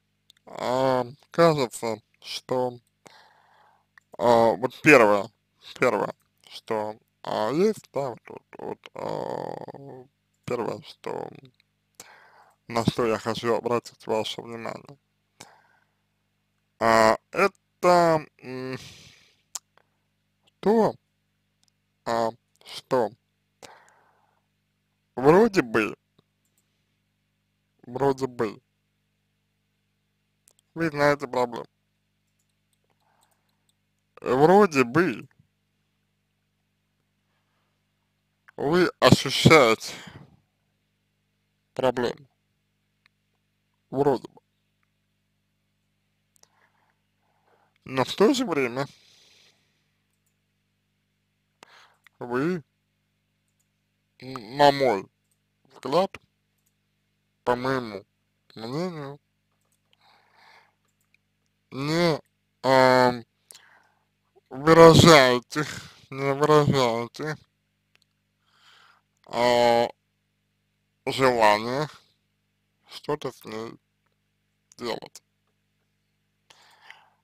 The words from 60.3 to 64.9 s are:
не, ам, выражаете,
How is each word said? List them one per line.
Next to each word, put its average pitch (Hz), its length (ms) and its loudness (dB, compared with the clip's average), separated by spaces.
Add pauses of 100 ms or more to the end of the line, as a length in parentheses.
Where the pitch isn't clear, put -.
не, 151 500 -2 (420)
ам, 127 640 4 (1300)
выражаете, 151 1120 6 (460)